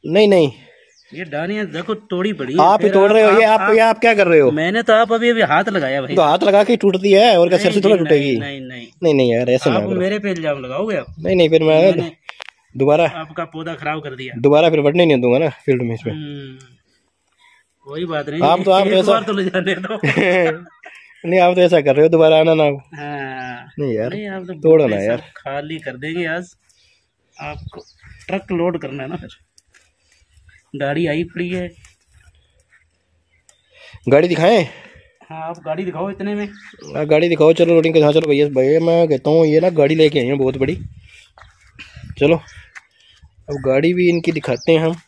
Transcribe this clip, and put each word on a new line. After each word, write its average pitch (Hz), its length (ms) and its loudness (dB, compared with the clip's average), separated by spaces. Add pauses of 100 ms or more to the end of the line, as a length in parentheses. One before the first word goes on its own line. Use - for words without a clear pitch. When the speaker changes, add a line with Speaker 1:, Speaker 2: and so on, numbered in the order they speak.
Speaker 1:
नहीं, 196 220 2
नहीं। 170 240 4 (600)
Speaker 2:
ये 165 100 -14
डालियाँ 175 420 -8
देखो 175 280 -10
तोड़ी 202 400 -6
पड़ी 139 200 -8
हैं। 156 120 4
Speaker 1:
आप 208 160 4
ही 214 60 0
Speaker 2:
फिर 190 60 0
Speaker 1:
तोड़ 196 180 4
रहे 220 120 4
हो, 214 60 4
Speaker 2:
आप, 208 100 4
Speaker 1:
ये 220 60 6
आप, 214 140 4
Speaker 2:
आप, 208 140 0
Speaker 1:
ये 220 60 4
आप 220 200 2
क्या 233 160 2
कर 196 120 2
रहे 165 120 6
हो? 131 120 4
Speaker 2:
मैंने 180 320 -2
तो 226 100 2
आप 226 200 2
अभी, 233 160 0
अभी 226 120 0
हाथ 156 280 0
लगाया 139 320 -4
भाई। 139 140 -8
Speaker 1:
तो 180 60 4
हाथ 156 220 2
लगा 202 200 4
के 233 140 0
टूटती 196 340 0
है 202 280 6
और 175 100 4
क्या, 180 80 2
Speaker 2:
नहीं 185 100 0
Speaker 1:
सर 180 60 2
से 202 80 0
थोड़ा 202 140 4
Speaker 2:
जी, 175 40 -2
Speaker 1:
टूटेगी? 143 380 0
Speaker 2:
नहीं, - 20 -4
नहीं, 139 220 -10
नहीं। 127 260 -16 (160)
Speaker 1:
नहीं, 156 100 2
नहीं 127 200 2
यार, 123 160 -2
ऐसा 127 200 0
ना 117 60 0
Speaker 2:
आप - 60 0
Speaker 1:
करो। 185 180 -4
Speaker 2:
मेरे 202 200 -4
पे 202 120 -6
इल्जाम 156 280 -6
लगाओगे 156 360 -8
आप? 131 240 -10
Speaker 1:
नहीं, 180 160 -2
नहीं, 165 140 4
फिर 160 140 2
मैं 156 220 4
Speaker 2:
मैंने 170 260 0 (680)
Speaker 1:
दोबारा 147 320 2
Speaker 2:
आपका 160 360 -12
पौधा 160 300 -12
खराब 151 280 -10
कर 135 120 -14
दिया। 127 220 -14
Speaker 1:
दोबारा 147 320 4
फिर 151 120 2
बढ़ने 160 240 2
नहीं 139 160 2
दूंगा 123 160 2
ना 156 120 0
फील्ड 127 320 -2
में 117 120 -4
इसमें। 156 200 -8
Speaker 2:
हम्म, 143 440 -14 (1300)
कोई 151 220 -10
बात 151 240 -6
नहीं। 156 120 -6
Speaker 1:
आप 175 220 2
तो, 190 80 0
आप 190 160 2
Speaker 2:
एक 202 60 0
Speaker 1:
ऐसा 185 180 2
Speaker 2:
बार 220 120 2
तो 214 100 -4
ले 196 120 -2
जाने 185 300 -2
दो। 202 300 -10
Speaker 1:
<laughs> 175 1200 -4
नहीं, 180 100 2
आप 180 160 4
तो 180 60 2
ऐसा 170 200 4
कर 139 140 2
रहे 151 80 4
हो, 165 60 4
दोबारा 160 300 4
आना 160 140 2
ना। 156 100 2
Speaker 2:
हाँ। 135 1160 -8
Speaker 1:
नहीं 135 140 -4
यार, 113 200 -6
Speaker 2:
नहीं, 208 140 -10
आप 190 160 -12
तो 180 100 -14
Speaker 1:
तोड़ो 156 340 4
ना 107 80 -2
Speaker 2:
बोलते 98 100 -4
Speaker 1:
यार। 117 120 -2
Speaker 2:
सब - 60 -14
खाली 147 560 -12
कर 127 180 -12
देंगे 165 280 -8
आज। 175 300 -10 (880)
आपको 151 400 -16 (460)
ट्रक 190 240 -10
लोड 170 300 -4
करना 139 220 -14
है 135 60 -14
ना 170 60 -12
फिर। - 140 -16 (1500)
गाड़ी 143 320 -4
आई 151 160 -4
पड़ी 175 260 -10
है। 180 220 -8 (2500)
Speaker 1:
गाड़ी 156 180 4
दिखाएं? 175 360 2 (640)
Speaker 2:
हाँ, 160 200 -12
आप 170 60 -12 (100)
गाड़ी 165 200 -8
दिखाओ 180 240 -8
इतने 202 260 -10
में। 208 120 -8 (480)
Speaker 1:
हाँ, 151 100 -4
गाड़ी 156 240 2
दिखाओ, 156 240 4
चलो 170 200 2
loading 165 200 2
के, 160 80 4
हाँ, 147 100 4
चलो 151 160 0
भैया, 147 200 2
भैया 139 320 2
मैं 170 280 2
कहता 147 220 -2
हूँ 160 160 4
ये 156 140 2
ना 175 100 2
गाड़ी 156 260 2
लेके 156 240 2
आई 120 60 -2
हैं 139 120 -2
बहुत 135 200 -2
बड़ी। 135 180 -4 (1400)
चलो, 151 160 4 (1120)
अब 143 160 -8
गाड़ी 147 280 0
भी 180 160 0
इनकी 170 220 -2
दिखाते 151 400 -4
हैं 156 80 4
हम। 165 140 -2 (140)